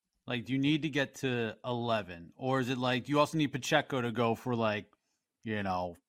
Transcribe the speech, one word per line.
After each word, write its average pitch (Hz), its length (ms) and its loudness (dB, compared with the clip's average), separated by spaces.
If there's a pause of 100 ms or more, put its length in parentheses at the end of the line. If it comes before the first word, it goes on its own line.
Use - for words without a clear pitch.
(280)
Like, 123 180 -4
do 123 80 -4
you 135 60 2
need 143 240 2
to 160 60 0
get 135 320 -2
to 120 340 -2 (100)
eleven? 110 720 -2
Or 131 240 0
is 123 100 0
it 131 80 -2
like, 123 320 0
you 143 100 4
also 151 200 4
need 147 120 2
Pacheco 139 500 0
to 120 100 0
go 113 240 2
for, 123 200 -4
like, 107 300 0 (580)
you 107 200 -2
know, 90 320 -2 (140)